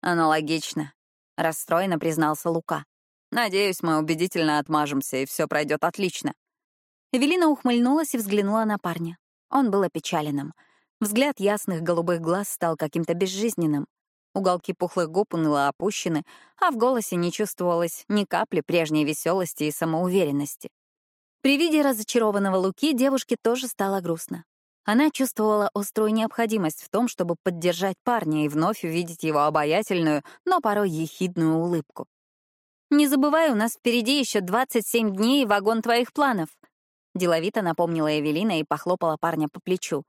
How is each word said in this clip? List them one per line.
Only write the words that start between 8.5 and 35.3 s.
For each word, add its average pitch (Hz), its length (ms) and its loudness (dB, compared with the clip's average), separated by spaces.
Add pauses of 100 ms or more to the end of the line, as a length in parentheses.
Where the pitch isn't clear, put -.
на 208 140 -2
парня. 170 400 -6 (320)
Он 262 180 2
был 196 140 2
опечаленным. 151 680 -4 (460)
Взгляд 233 400 0
ясных 196 440 0
голубых 170 360 0
глаз 175 300 -2
стал 165 260 -2
каким-то 160 380 -2
безжизненным. 185 720 -2 (480)
Уголки 185 400 -2
пухлых 175 380 -2
губ 185 240 -2
уныло 147 320 2
опущены, 165 560 -2 (360)
а 359 120 4
в 254 60 -4
голосе 233 380 0
не 175 160 0
чувствовалось 175 800 -2
ни 208 160 2
капли 196 360 -2
прежней 156 440 2
веселости 165 600 -2
и 151 60 -2
самоуверенности. 160 1000 -2 (720)
При 277 160 4
виде 311 260 4
разочарованного 214 720 2
Луки 190 380 0
девушке 262 460 0
тоже 254 280 0
стало 196 340 -2
грустно. 170 440 -6 (400)
Она 269 260 4
чувствовала 214 600 0
острую 214 400 0
необходимость 220 680 -2
в - 60 -20
том, 240 180 0
чтобы 170 340 -2
поддержать 175 600 -2
парня 156 420 0
и 151 40 0
вновь 160 340 0
увидеть 170 400 -4
его 151 200 2
обаятельную, 151 800 2 (220)
но 359 140 2
порой 208 300 0
ехидную 160 680 -2
улыбку. 165 500 -4 (840)
«Не 294 180 4
забывай, 294 440 4
у 233 40 2
нас 220 180 0
впереди 240 460 2
еще 214 220 0
двадцать 214 440 0
семь 220 300 0
дней 247 280 4